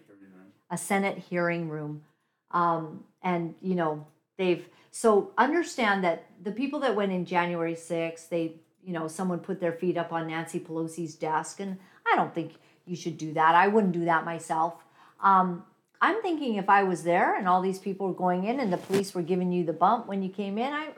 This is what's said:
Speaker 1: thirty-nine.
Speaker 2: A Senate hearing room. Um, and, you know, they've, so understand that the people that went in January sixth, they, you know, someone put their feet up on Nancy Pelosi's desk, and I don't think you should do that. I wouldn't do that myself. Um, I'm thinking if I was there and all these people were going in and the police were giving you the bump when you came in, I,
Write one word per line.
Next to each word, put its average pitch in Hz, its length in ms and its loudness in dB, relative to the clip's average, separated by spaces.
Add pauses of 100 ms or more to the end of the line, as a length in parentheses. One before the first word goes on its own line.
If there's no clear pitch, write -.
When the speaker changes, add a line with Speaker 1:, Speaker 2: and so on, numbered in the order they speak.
Speaker 1:
thirty-nine. - 440 -20 (200)
Speaker 2:
A 175 60 -4
Senate 196 400 0 (120)
hearing 170 400 -2
room. 151 340 -8 (460)
Um, 170 540 0 (180)
and, 170 400 -2
you 185 140 -2
know, 151 320 -2 (300)
they've, 180 300 0 (220)
so 208 480 2
understand 233 680 2
that 170 220 0 (160)
the 196 100 -6
people 277 280 -4
that 247 160 0
went 202 160 0
in 180 140 -2
January 175 500 -2
sixth, 165 540 -6
they, 165 260 -2 (280)
you 185 100 -8
know, 160 140 -4
someone 175 320 -4
put 185 200 -6
their 170 140 0
feet 170 240 -2
up 165 140 -4
on 165 160 -4
Nancy 165 320 -6
Pelosi's 160 560 -6
desk, 160 440 -4
and 196 180 -8 (340)
I 392 40 6
don't 170 180 0
think 165 200 -6 (320)
you 180 100 -6
should 160 220 -8
do 156 160 -8
that. 160 220 6
I 180 120 8
wouldn't 208 260 4
do 170 120 -2
that 160 200 2
myself. 165 480 -2 (480)
Um, 185 420 4 (380)
I'm 370 200 2
thinking 294 340 -2
if 196 120 -2
I 202 160 8
was 180 200 0
there 196 320 4
and 220 120 -2
all 180 140 4
these 190 180 -2
people 196 280 -4
were 175 60 -2
going 180 300 0
in 240 160 -2
and 208 140 0
the 175 40 0
police 196 380 -2
were 180 60 -2
giving 180 320 0
you 180 100 2
the 165 80 -2
bump 190 340 2
when 196 160 -4
you 190 80 -4
came 196 280 -6
in, 262 160 -2
I, 302 240 -6